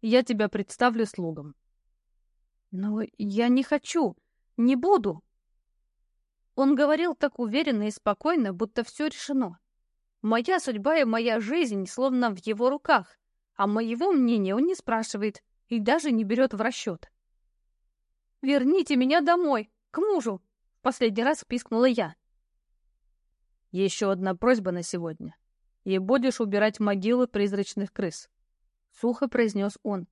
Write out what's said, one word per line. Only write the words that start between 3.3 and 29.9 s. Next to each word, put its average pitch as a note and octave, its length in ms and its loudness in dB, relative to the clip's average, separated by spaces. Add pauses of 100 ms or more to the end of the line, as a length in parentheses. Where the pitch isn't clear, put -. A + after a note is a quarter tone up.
не B3+ 140 4
хочу, D4 540 -2 (400)
не B3 180 4
буду». B3 480 0 (1300)
Он C#4 200 4
говорил D4+ 400 2
так - 240 -2
уверенно A#3 480 -2
и G#3+ 40 -6
спокойно, A3 600 -2
будто G#3 320 -4
все D4+ 240 -6
решено. B3+ 520 -4 (640)
«Моя A#3 380 0
судьба C4+ 380 -2
и D4+ 80 4
моя A3+ 340 0
жизнь A3 460 -2
словно B3 500 0
в F3+ 100 -14
его A3 240 0
руках» C#4 500 0 (400)
а G3+ 80 2
моего A#3 460 0
мнения A#3 420 2
он B3+ 80 2
не F4+ 100 2
спрашивает A3 680 -6 (240)
и A#3 140 -2
даже C#4+ 300 2
не A3+ 120 2
берет A#3+ 300 2
в G#3 80 -4
расчет. G#3+ 500 -6 (1300)
«Верните C#4+ 540 2
меня C4 240 4
домой, D4+ 500 0 (220)
к - 60 -6
мужу!» — D#4 440 -2 (380)
в - 20 -20
последний A3+ 440 0
раз D4 180 0
пискнула A#3 400 -2
я. A3+ 320 2 (1600)
«Еще G3 400 0
одна F#3+ 220 -2
просьба G#3+ 380 2
на F3 100 -4
сегодня. E3 540 -8 (480)
И F#3+ 140 0
будешь A#3+ 420 0
убирать G#3 400 0
могилы G#3+ 480 0
призрачных G3+ 640 -4
крыс», — - 380 -8 (640)
сухо A#3+ 360 -2
произнес G#3 560 0
он. G3 280 -6